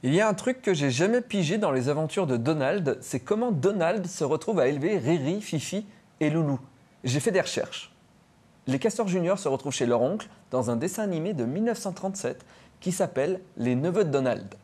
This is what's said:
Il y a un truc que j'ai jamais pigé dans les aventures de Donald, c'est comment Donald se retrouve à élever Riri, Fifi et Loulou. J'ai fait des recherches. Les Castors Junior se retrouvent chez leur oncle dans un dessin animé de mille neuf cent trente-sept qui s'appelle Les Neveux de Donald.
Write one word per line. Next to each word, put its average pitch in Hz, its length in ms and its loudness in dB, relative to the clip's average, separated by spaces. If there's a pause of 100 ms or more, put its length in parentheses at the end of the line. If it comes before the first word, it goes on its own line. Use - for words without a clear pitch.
Il 131 80 4
y 185 60 6
a 220 80 4
un 208 60 2
truc 247 280 -4
que 202 100 2
j'ai 143 200 2
jamais 196 280 2
pigé 202 380 0
dans 190 140 2
les 131 160 0
aventures 156 400 0
de 127 80 2
Donald, 143 640 0
c'est - 180 -6
comment 226 320 0
Donald 180 560 0
se - 160 -6
retrouve 156 380 0
à 127 80 6
élever 147 300 0
Riri, 156 420 0
Fifi 190 440 -4 (360)
et 151 100 2
Loulou. 147 300 0 (420)
J'ai 127 160 0
fait 208 140 0
des 180 80 4
recherches. - 520 -6 (760)
Les 135 100 2
Castors 214 300 0
Junior 180 280 2
se 196 120 -4
retrouvent 135 240 -2
chez 131 120 0
leur 120 180 4
oncle 175 260 -2 (240)
dans 127 180 0
un 117 60 2
dessin 180 260 -4
animé 185 320 -2
de 170 100 -2
mille 156 200 -2
neuf 233 140 0
cent 196 120 -6
trente-sept - 560 -6 (320)
qui 185 140 -2
s'appelle 175 480 0 (160)
Les 123 180 2
Neveux 175 300 2
de 156 60 -2
Donald. 120 540 0